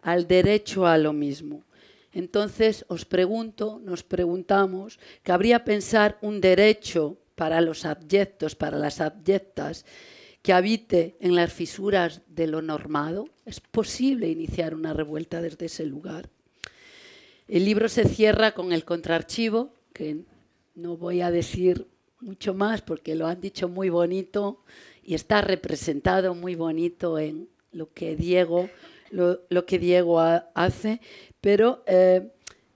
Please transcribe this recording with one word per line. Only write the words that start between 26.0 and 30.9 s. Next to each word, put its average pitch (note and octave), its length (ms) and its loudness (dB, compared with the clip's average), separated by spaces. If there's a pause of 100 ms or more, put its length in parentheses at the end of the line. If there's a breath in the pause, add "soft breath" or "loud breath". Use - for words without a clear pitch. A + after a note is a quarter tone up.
muy F3 200 -8
bonito E3 600 -4
en D#3 300 -6 (240)
lo D#3+ 200 -14
que D#3+ 240 -8
Diego, F3 540 0 (400 loud breath)
lo, F3+ 400 0
lo F3+ 160 0
que F#3 140 -2
Diego F3 400 4
ha-, E3 340 2
hace, G3 480 -2 (400 loud breath)